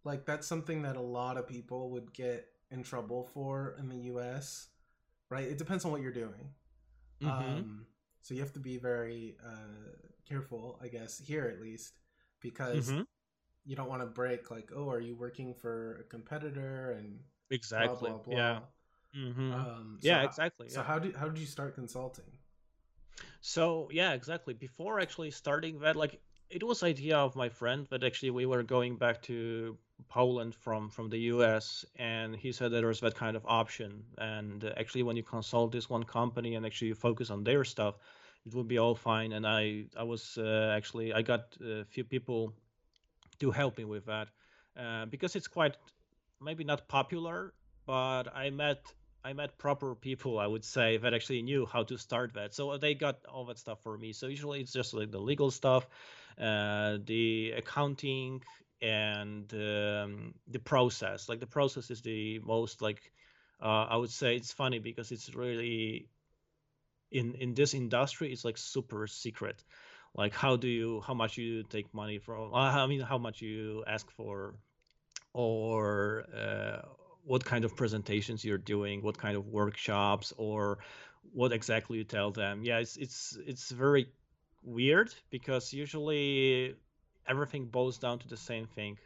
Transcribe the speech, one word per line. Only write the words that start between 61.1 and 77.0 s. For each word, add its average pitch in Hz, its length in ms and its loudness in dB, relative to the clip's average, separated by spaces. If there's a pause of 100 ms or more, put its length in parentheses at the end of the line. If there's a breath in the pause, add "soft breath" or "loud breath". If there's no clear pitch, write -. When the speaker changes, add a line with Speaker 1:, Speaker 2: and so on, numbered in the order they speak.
Speaker 2:
Like, 117 120 -4
the 123 60 -8
process 135 440 0
is 117 120 -8
the 110 380 -4
most, 113 420 0
like, 107 300 -2 (480 soft breath)
uh, 110 300 4
I 113 60 4
would 117 140 2
say 123 260 2
it's 117 160 -6
funny 131 260 0
because 113 320 -8
it's 123 240 -10
really 117 760 -2 (1000)
in, 123 240 0
in 123 200 -2
this 139 200 4
industry, 131 580 0
it's, 120 120 -10
like, 113 140 -2
super 107 480 -4
secret. - 580 -8 (500 loud breath)
Like, 104 200 2
how 131 220 6
do 123 120 2
you, 113 320 0
how 131 140 -4
much 113 220 0
you 113 260 -4
take 104 320 -6
money 107 240 -4
from, 110 360 -8
uh, 135 300 6
I - 20 2
mean, 139 140 2
how 127 180 0
much 117 240 -4
you 107 440 -4
ask 107 240 -4
for, 101 440 -8 (800)
or, 110 1000 2
uh, 104 480 -2 (420)